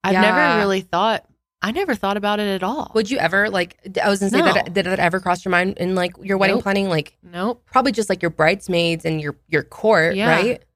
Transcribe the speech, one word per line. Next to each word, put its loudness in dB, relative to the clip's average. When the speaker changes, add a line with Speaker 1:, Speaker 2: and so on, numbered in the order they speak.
Speaker 1:
I've 2
never 4
Speaker 2:
Yeah. 2
Speaker 1:
really 0
thought, -2
I -2
never -2
thought -4
about -2
it -2
at -4
all. -6
Speaker 2:
Would 0
you -2
ever, 0
like, -4
d-, -4
I 2
was 0
gonna 0
say, 0
Speaker 1:
No. 4
Speaker 2:
that, -2
did 0
that -2
ever 0
cross -4
your -6
mind 0
in, -2
like, -2
your -2
wedding 2
Speaker 1:
Nope. -4
Speaker 2:
planning? -2
Like, -4
Speaker 1:
Nope. -8
Speaker 2:
probably 2
just, -2
like, 0
your 0
bridesmaids 0
and -2
your, -8
your 0
court, 2
Speaker 1:
Yeah. 2
Speaker 2:
right? 2